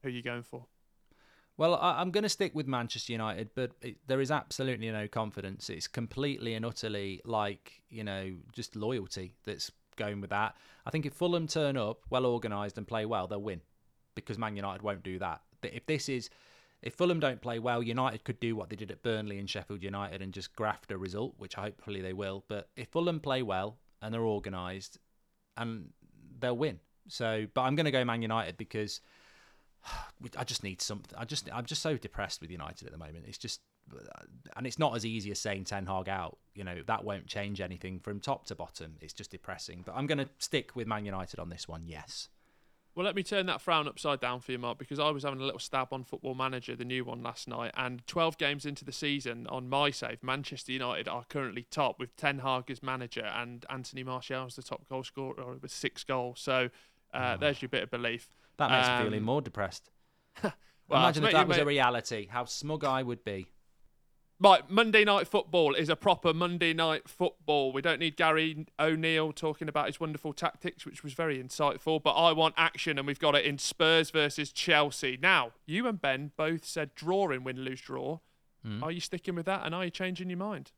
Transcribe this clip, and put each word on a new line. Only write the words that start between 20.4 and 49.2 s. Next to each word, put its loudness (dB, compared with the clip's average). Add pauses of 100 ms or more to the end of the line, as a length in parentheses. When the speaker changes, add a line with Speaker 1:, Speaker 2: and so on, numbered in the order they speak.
Speaker 2:
graft -2
a -4
result, -4
which -14
hopefully -8
they -6
will. -6
But -8
if -10
Fulham 0
play -2
well -2 (240)
and -6
they're 0
organised, -4 (580)
and -6 (460)
they'll 0
win. -2 (280)
So, -2
but 2
I'm 4
gonna 2
go 4
Man 0
United -2
because -6 (840)
<sighs> -16 (500)
I -4
just -6
need -6
something. -8
I -8
just, -6
I'm -6
just -4
so 0
depressed -6
with -12
United -12
at -14
the -14
moment. -14
It's -14
just, -10 (960)
and -8
it's -8
not 2
as -2
easy -4
as -4
saying -4
Ten -6
Hag -4
out. -4 (180)
You -12
know, -8 (100)
that 0
won't -6
change -6
anything -8
from -8
top -4
to -8
bottom. -12
It's -14
just -14
depressing. -12
But -12
I'm -4
gonna 0 (120)
stick -4
with -4
Man -2
United -6
on -8
this -10
one, -10
yes. -12 (680)
Speaker 1:
Well, -2
let 0
me 0
turn 0
that -2
frown 2
upside -2
down -2
for -6
you, -2
Mark, -4
because -8
I 4
was -2
having -2
a -4
little -2
stab -2
on -6
Football -6
Manager, -2
the -6
new -2
one, -6
last -8
night, -6
and -4
twelve 2
games 0
into -6
the -10
season -2